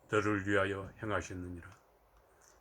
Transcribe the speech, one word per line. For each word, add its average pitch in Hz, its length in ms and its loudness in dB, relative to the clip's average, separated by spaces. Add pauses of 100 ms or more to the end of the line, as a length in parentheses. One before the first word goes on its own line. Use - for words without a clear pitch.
(100)
너를 104 380 4
위하여 98 420 2 (100)
행하셨느니라. 90 760 -6 (840)